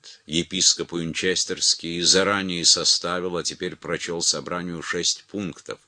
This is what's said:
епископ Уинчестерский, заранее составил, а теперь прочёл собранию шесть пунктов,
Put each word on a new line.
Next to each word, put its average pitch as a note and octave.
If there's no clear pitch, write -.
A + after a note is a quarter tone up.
епископ E2+
Уинчестерский, E2+
заранее F#2
составил, F2
а E2
теперь E2
прочёл E2+
собранию E2+
шесть -
пунктов, G2